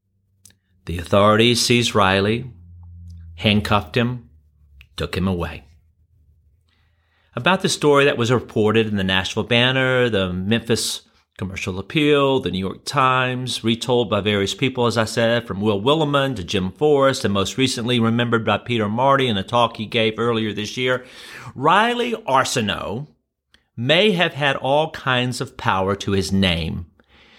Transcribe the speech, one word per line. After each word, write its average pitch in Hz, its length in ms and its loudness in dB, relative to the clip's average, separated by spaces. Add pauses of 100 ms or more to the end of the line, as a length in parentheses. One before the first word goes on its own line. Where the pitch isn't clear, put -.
(840)
The 85 120 -6
authorities 107 640 4
seized 120 340 2
Riley, 101 560 2 (840)
handcuffed 104 640 0
him, 120 320 -2 (680)
took - 220 -6
him 92 100 -2
away. 82 380 -6 (1700)
About 123 260 0
the 170 80 0
story 143 360 4
that 139 120 2
was 117 140 0
reported 110 560 2
in 104 80 -4
the 98 80 -2
Nashville 95 400 -2
Banner, 127 640 2
the 95 240 0
Memphis 110 720 -2 (340)
Commercial 92 440 -8
Appeal, 143 600 0
the 90 120 -4
New 92 80 -4
York 95 260 -8
Times, 127 800 -2
retold 117 440 0
by 101 140 0
various 98 320 0
people, 127 320 -2
as 113 140 0
I 110 60 2
said, 117 420 0
from 95 140 -8
Will 104 200 0
Willimon 139 540 0
to 95 80 -8
Jim 92 280 -2
Forrest, 135 540 2
and 101 80 0
most 98 240 -2
recently 123 420 0
remembered 113 460 0
by 101 140 2
Peter 113 280 -2
Marty 131 400 2
in 113 80 0
a 95 80 -2
talk 120 340 0
he 107 100 -8
gave 110 320 0
earlier 110 340 -2
this 104 240 -8
year, 127 260 -2 (520)
Riley 226 580 0 (140)
Arsenault 110 800 0 (680)
may 160 360 2
have 170 240 0
had 139 220 0
all 147 340 0
kinds 127 500 -2
of - 160 -10
power 98 380 0
to 101 160 -6
his 95 200 0
name. 85 540 0 (540)